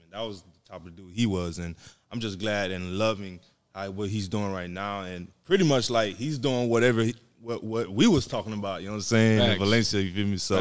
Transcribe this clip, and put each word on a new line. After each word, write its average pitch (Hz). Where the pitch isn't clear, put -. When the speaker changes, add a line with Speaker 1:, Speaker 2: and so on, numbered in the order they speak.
Speaker 1:
and 82
that 110
was 98
the -
type 87
of 85
dude 90
he 117
was. 87
And 85
I'm 117
just 101
glad 101
and 92
loving 101
how, 98
what 98
he's 101
doing 101
right 90
now, 101
and 90
pretty 190
much, 135
like, 107
he's 143
doing 123
whatever 117
he, 117
what, 113
what 110
we 113
was 160
talking 110
about, 98
you 95
know 104
what 107
I'm 98
saying, 110
in 120
Speaker 2:
Facts. 107
Speaker 1:
Valencia, 104
you 95
feel 101
me? 101
So 95